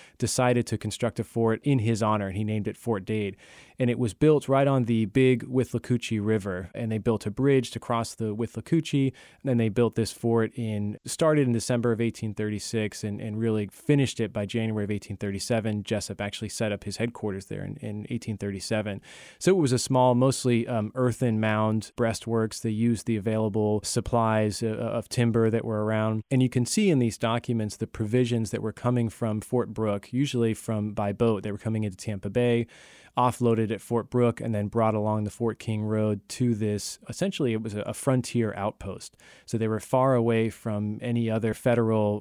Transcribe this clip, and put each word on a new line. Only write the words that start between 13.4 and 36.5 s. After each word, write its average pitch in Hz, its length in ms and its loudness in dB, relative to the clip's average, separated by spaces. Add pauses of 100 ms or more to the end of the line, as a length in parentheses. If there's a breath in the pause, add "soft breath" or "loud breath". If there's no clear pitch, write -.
finished - 480 2
it 107 120 -2
by 104 120 -4
January 110 400 -2
of 101 60 -2
eighteen 101 260 -6
thirty-seven. 104 680 -2
Jessup 104 360 -4
actually 104 300 -6
set 110 200 -2
up 101 140 -6
his 101 140 -8
headquarters 107 480 -4
there 101 180 -8
in, 98 140 -10
in 107 320 -8
eighteen 117 260 -6
thirty-seven. 101 640 -4 (400 loud breath)
So 175 100 4
it 190 100 6
was 131 120 4
a 123 60 4
small, 127 360 4
mostly, 123 540 2
um, 110 260 -2
earthen 123 460 0
mound 110 560 2
breastworks. 113 640 -2
They 113 80 -2
used 113 360 0
the 117 100 0
available 107 680 0
supplies, 110 800 0
uh, 113 220 -4
of 113 240 -4
timber 117 400 4
that 110 160 0
were 107 180 -2
around. 110 480 0
And 131 120 4
you 127 80 4
can 123 160 0
see 208 240 2
in 147 80 4
these 117 180 2
documents 117 600 -2
the - 100 -6
provisions 117 640 0
that 107 100 -4
were 107 120 -4
coming 123 360 0
from 107 320 -4
Fort 117 320 -2
Brooke, 104 400 -2
usually 120 400 2
from, 107 400 -4
by 101 200 -2
boat. 107 300 2
They 104 100 -6
were 101 60 -6
coming 110 260 -2
into 95 120 -6
Tampa 101 320 -6
Bay, 117 380 2 (500 loud breath)
offloaded 117 540 2
at 104 100 -4
Fort 117 300 -4
Brooke, 120 300 2
and 113 140 -4
then 104 120 0
brought 110 280 2
along 107 280 0
the 104 80 -4
Fort 113 280 -4
King 107 260 -4
Road 107 360 0 (100)
to 120 240 0